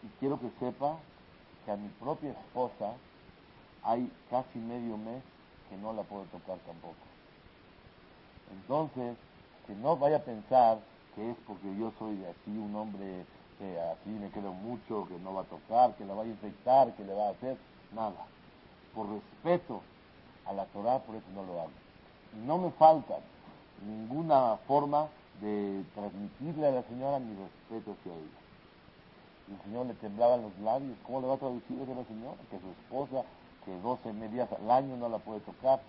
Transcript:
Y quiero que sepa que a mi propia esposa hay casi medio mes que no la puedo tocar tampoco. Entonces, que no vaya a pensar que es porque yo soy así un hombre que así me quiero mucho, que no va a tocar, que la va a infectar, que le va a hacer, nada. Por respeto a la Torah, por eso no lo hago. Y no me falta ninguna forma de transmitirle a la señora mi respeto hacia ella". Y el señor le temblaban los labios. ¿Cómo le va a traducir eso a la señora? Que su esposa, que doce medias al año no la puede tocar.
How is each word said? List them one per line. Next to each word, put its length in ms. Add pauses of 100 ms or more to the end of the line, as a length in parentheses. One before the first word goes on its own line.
Y 40 (120)
quiero 180
que 120 (100)
sepa 380 (640)
que 80
a 40
mi 120
propia 420
esposa 640 (880)
hay 300 (180)
casi 280
medio 380
mes 260 (480)
que 60
no 160
la 100
puedo 220
tocar 340
tampoco. 360 (1600)
Entonces, 640 (500)
que 80
no 220
vaya 220
a 40
pensar 560 (360)
que 160
es 60 (100)
porque 300
yo 220
soy 260
así 260
un 260
hombre 480 (340)
que 220
así 300
me 200
quiero 220
mucho, 560
que 100
no 160
va 80
a 20
tocar, 520
que 80
la 100
va 80
a 40
infectar, 680
que 100
le 100
va 140
a 20
hacer, 280 (340)
nada. 340 (680)
Por 140
respeto 720 (640)
a 60
la 140
Torah, 340
por 160
eso 180
no 100
lo 160
hago. 120 (600)
Y 120
no 120
me 140
falta 460 (680)
ninguna 720 (120)
forma 400 (320)
de 440 (100)
transmitirle 720
a 40
la 120
señora 340
mi 160
respeto 580
hacia 200
ella". 280 (1080)
Y 40
el 100
señor 240
le 80
temblaban 480
los 160
labios. 460
¿Cómo 160
le 60
va 80
a 40
traducir 420
eso 120
a 40
la 80
señora? 320 (140)
Que 100
su 100
esposa, 540 (400)
que 160
doce 320
medias 400
al 180
año 260
no 120
la 100
puede 220
tocar. 480